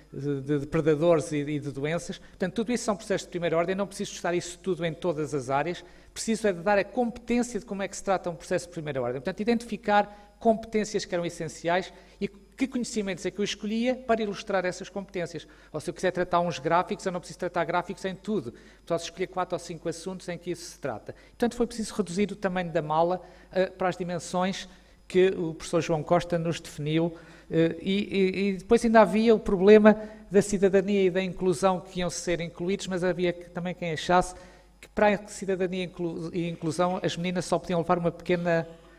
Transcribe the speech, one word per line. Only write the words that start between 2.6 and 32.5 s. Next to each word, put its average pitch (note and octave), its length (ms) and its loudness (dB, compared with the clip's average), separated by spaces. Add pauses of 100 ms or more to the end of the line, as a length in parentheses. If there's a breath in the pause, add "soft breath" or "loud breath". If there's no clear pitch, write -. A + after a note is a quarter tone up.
isso A#3 100 0
são A3 140 0
processos - 280 -2
de - 60 -18
primeira E3 260 0
ordem, F3 200 2
não G3 100 -2
preciso F#3+ 240 -8
estudar F3 240 -4
isso - 240 -4
tudo E3+ 260 -2
em E3 80 -2
todas D3+ 400 -2
as C3 160 -4
áreas, D3 360 -2 (280 loud breath)
preciso G#3+ 360 -2
é G3 40 2
de E3+ 100 -6
dar G3+ 140 4
a G3 60 2
competência A#3 800 -2
de - 60 -18
como G3 140 -8
é G3 60 -4
que - 100 -10
se - 60 -12
trata F#3 260 0
um E3+ 60 -4
processo F3 320 -2
de - 60 -20
primeira D3 280 -4
ordem. B2 200 -2
Portanto, F3+ 180 -6
identificar G#3 1000 0
competências G#3+ 640 0
que - 100 -6
eram F3 100 -2
essenciais E3+ 680 -2 (280 loud breath)
e G3+ 60 -2
que - 400 -6
conhecimentos G#3+ 580 -4
é F#3 60 -2
que - 80 -10
eu G#3 60 0
escolhia A3+ 500 -2
para A3+ 260 0
ilustrar G3+ 440 -2
essas F3 240 -4
competências. F3 580 -8 (260 loud breath)
Ou D#3 60 -6
se - 100 -6
eu D#3+ 60 -6
quiser F#3 160 2
tratar F3+ 300 0
uns F3 180 -2
gráficos, F3+ 480 0
eu F#3 60 -2
não F3+ 80 -6
preciso - 180 -16
tratar F3 260 -2
gráficos F3 400 -4
em F#3+ 120 -4
tudo. F#3 360 -4 (320 loud breath)
Posso E3 200 -2
escolher F3+ 240 -6
quatro F3+ 260 -4
ou E3 60 -4
cinco E3+ 280 -8
assuntos F#3 400 -8
em F3 80 -6
que F3 140 -10
isso - 220 -10
se - 80 -20
trata. A#2+ 340 -8 (140 loud breath)
Portanto, - 260 0
foi A#3 140 0
preciso - 260 -8
reduzir G3+ 380 0
o - 20 -8
tamanho F3+ 380 -2
da E3 100 2
mala, E3 400 2 (300 loud breath)
eh, F#3 140 2
para F#3 220 -2
as E3+ 80 -2
dimensões F3+ 720 -4 (380 loud breath)
que F#3 220 6
o F3 260 -2
professor - 260 0
João D#3 220 0
Costa E3+ 340 2
nos E3 220 -2
definiu, D#3+ 580 -2 (320 loud breath)
eh, E3 320 4
e, G3 120 -2
e, G3 560 2
e G3 80 0
depois A3+ 280 4
ainda A3+ 180 8
havia G#3+ 340 6
o - 20 -2
problema G#3 580 8 (320 loud breath)
da F#3+ 140 4
cidadania G3 640 2
e F#3 60 6
da F#3 120 0
inclusão F#3 560 0
que - 220 -10
iam F3+ 100 -2
ser E3+ 300 -2
incluídos, F3 480 -4